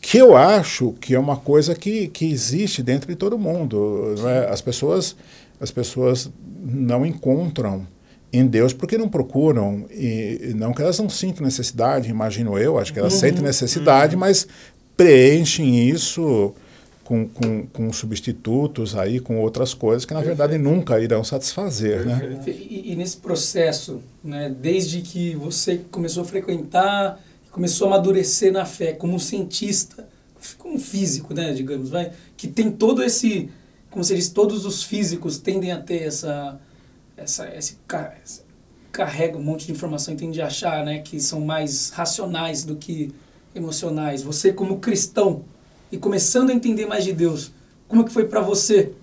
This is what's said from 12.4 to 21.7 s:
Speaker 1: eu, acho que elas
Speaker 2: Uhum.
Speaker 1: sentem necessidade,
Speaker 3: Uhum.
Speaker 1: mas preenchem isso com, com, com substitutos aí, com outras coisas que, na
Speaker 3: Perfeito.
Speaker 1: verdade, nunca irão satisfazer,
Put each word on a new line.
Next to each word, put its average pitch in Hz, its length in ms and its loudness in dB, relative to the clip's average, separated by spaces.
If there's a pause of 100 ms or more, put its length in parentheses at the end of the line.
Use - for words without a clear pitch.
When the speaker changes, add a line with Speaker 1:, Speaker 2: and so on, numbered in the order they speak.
Speaker 1:
eu, 139 200 2
acho 104 140 -4
que - 60 -6
elas 101 160 2
Speaker 2:
Uhum. 190 60 2
Speaker 1:
sentem 147 240 2
necessidade, 143 720 4
Speaker 3:
Uhum. 185 60 0
Speaker 1:
mas 190 260 2 (480)
preenchem 143 920 8
isso 143 640 0 (520)
com, 113 240 0
com, 110 400 -4
com 113 240 -4
substitutos 113 1040 -4
aí, 104 240 -2
com 120 180 -4
outras 113 340 -2
coisas 120 320 0
que, - 80 -10
na 156 60 -4
Speaker 3:
Perfeito. 156 180 -2
Speaker 1:
verdade, 147 240 2
nunca 143 380 2
irão 113 240 2
satisfazer, 113 840 -4